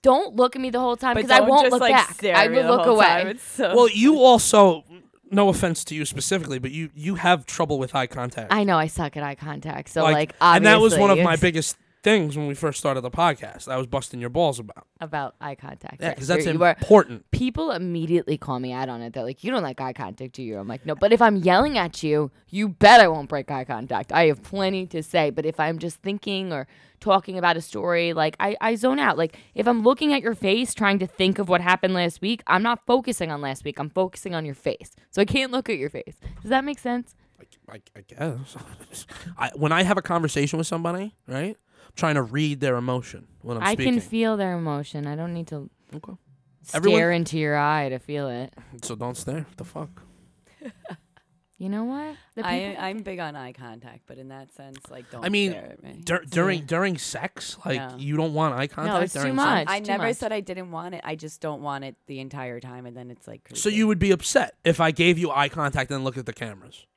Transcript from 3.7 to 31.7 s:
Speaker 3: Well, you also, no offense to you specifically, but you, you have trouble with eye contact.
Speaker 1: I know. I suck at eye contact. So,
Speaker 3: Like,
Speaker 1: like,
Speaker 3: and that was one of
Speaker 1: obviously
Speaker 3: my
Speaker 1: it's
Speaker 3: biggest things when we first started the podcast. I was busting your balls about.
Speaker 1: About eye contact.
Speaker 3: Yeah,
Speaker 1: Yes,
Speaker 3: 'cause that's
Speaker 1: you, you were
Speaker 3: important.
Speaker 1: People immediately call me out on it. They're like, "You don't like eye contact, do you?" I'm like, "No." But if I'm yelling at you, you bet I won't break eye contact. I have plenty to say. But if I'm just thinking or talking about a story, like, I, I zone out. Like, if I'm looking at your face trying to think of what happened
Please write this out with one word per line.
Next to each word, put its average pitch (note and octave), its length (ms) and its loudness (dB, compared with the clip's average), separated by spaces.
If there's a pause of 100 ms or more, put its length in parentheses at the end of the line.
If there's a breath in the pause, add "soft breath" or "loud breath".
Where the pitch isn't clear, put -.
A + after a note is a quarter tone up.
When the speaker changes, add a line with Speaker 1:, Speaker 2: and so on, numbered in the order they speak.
Speaker 3:
Well, A#3+ 140 8
you A#3+ 340 6
also, G#3 640 8 (460)
no G3 180 4
offense F#3+ 380 0
to D#3 80 -10
you D3+ 100 -4
specifically, C#3+ 540 -4
but B2+ 140 -8
you, D#3 220 -8
you D#3 200 -6
have F3 320 2
trouble D3 320 -2
with C3 160 -4
eye C3 120 0
contact. A#2+ 460 -6
Speaker 1:
I G#3 120 2
know. F#3 140 2
I D#3 100 0
suck D#3 280 -6
at D3 60 -8
eye C#3+ 140 -8
contact. D3 540 -12
So, D#3+ 120 -2
Speaker 3:
Like, D#3 120 4
Speaker 1:
like, D3+ 260 -2
Speaker 3:
and F3 260 8
that A3 140 8
was A3 140 6
one G3+ 160 4
of - 20 8
Speaker 1:
obviously F3 120 4
Speaker 3:
my E3+ 100 4
Speaker 1:
it's D#3+ 80 0
Speaker 3:
biggest D#3+ 340 0 (260)
things E3+ 340 2
when D3 120 -4
we C#3+ 60 -4
first D3 260 -4
started C3+ 220 0
the B2 100 -8
podcast. D#3 560 -2
I C3 80 -4
was C3 100 -4
busting C3 340 -8
your A#2+ 80 -8
balls C#3 300 0
about. - 300 -18 (120)
Speaker 1:
About D3+ 400 -8
eye C#3 140 -12
contact. - 480 -18
Speaker 3:
Yeah, E3 60 -4
Speaker 1:
Yes, D3+ 100 -8
Speaker 3:
'cause C3+ 80 -10
that's E3+ 200 0
Speaker 1:
you, E3 80 -2
you D#3 40 -2
were F3 120 6
Speaker 3:
important. - 600 4
Speaker 1:
People C4+ 400 -4
immediately E3+ 680 -2
call C3 220 -8
me B2+ 140 -10
out C3 160 -8
on A#2+ 140 -10
it. A#2 100 -14
They're C3 100 -8
like, C3 220 -10
"You A#3+ 80 -6
don't A#3 100 -2
like C3+ 180 -10
eye C3 120 -8
contact, B2+ 400 -12
do C3 100 -16
you?" A2 160 -10
I'm G2+ 80 -10
like, A#2 180 -12
"No." D3+ 120 -6
But G#3 160 4
if A#3 100 6
I'm G#3+ 140 6
yelling G3 420 4
at F3 240 -4
you, D3+ 300 0 (160)
you G3+ 220 -4
bet G#3 300 10
I G3 60 10
won't D#3 220 -2
break C#3+ 240 -6
eye C3 120 -4
contact. A#2+ 480 -6
I E3 140 6
have D3 160 0
plenty F#3+ 460 -4
to D#3+ 120 -8
say. D#3 300 0
But D#3 160 -6
if D#3+ 140 -4
I'm D#3+ 180 -2
just E3 240 -8
thinking F#3+ 500 -6
or C3 140 -6 (320 soft breath)
talking F#3+ 400 0
about F3 180 2
a E3+ 40 -6
story, E3+ 540 -2
like, D#3 260 0
I, G3+ 200 -2
I A3+ 140 0
zone B3+ 240 0
out. A3+ 180 2
Like, D#3+ 200 -2 (180 loud breath)
if G#3+ 140 0
I'm A#3 160 0
looking C#4 280 4
at C#4 100 0
your A3+ 120 -2
face A3+ 400 0
trying G3+ 240 2
to F#3 80 -2
think F#3 320 0
of G3 100 -4
what F3+ 120 4
happened F#3 340 2